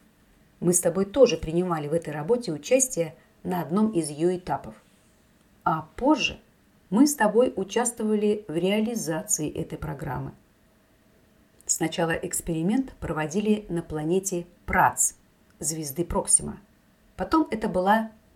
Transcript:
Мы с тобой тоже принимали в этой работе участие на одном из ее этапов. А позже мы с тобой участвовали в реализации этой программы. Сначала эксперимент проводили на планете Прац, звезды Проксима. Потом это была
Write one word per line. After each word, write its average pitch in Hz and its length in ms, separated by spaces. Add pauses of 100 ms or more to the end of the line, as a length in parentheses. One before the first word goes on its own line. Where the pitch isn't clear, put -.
(600)
Мы 175 140
с - 60
тобой 185 260
тоже 226 320
принимали 165 500
в 151 60
этой 165 180
работе 170 400
участие 165 640 (280)
на 180 200
одном 208 300
из 151 180
ее 165 260
этапов. 143 380 (880)
А 160 320
позже 262 420 (520)
мы 240 160
с - 80
тобой 220 420
участвовали 214 920
в 151 60
реализации 175 960
этой 160 280
программы. 139 540 (1300)
Сначала 165 460
эксперимент 175 800
проводили 165 760
на 170 140
планете 170 640 (180)
Прац, - 500 (440)
звезды 156 460
Проксима. - 560 (560)
Потом 311 340
это 220 180
была 196 420 (260)